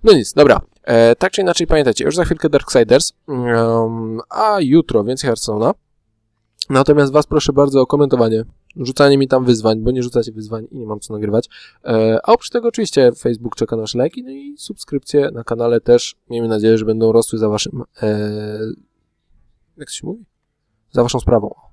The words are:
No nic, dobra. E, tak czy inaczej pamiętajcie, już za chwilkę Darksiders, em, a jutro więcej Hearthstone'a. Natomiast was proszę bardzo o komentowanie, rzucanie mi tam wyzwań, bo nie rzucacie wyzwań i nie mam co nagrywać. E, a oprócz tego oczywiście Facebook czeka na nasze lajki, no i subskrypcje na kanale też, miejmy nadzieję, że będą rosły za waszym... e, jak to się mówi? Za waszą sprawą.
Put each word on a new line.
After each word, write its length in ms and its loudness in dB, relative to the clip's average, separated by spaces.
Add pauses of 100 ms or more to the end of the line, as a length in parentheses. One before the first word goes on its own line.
No 80 8
nic, 200 2
dobra. 280 6 (220)
E, 340 4
tak 160 -2
czy 80 -2
inaczej 260 0
pamiętajcie, 380 2
już 120 -2
za 80 0
chwilkę 240 -2
Darksiders, 640 2 (160)
em, 1000 -2
a 320 0
jutro 440 2
więcej 260 -4
Hearthstone'a. 440 -2 (960)
Natomiast 420 2
was 140 2
proszę 260 -2
bardzo 280 2
o 60 2
komentowanie, 580 0 (320)
rzucanie 420 2
mi 100 0
tam 160 2
wyzwań, 360 2
bo 100 -2
nie 120 -4
rzucacie 300 -4
wyzwań 380 -12
i 80 -16
nie 80 -12
mam 140 -10
co 120 -16
nagrywać. 360 -2 (360)
E, 380 0
a 100 2
oprócz 180 0
tego 180 -2
oczywiście 440 2
Facebook 440 -6
czeka 200 -4
na 60 -6
nasze 160 -8
lajki, 260 -4
no 60 -18
i 280 -16
subskrypcje 720 -4
na 140 -14
kanale 360 -2
też, 360 2 (140)
miejmy 180 -4
nadzieję, 300 2
że 60 -4
będą 280 0
rosły 260 0
za 100 0
waszym... 340 -6 (200)
e, 560 -6 (1160)
jak 120 -20
to 60 -14
się 120 -14
mówi? 180 -12 (680)
Za 100 0
waszą 180 -2
sprawą. 340 0 (180)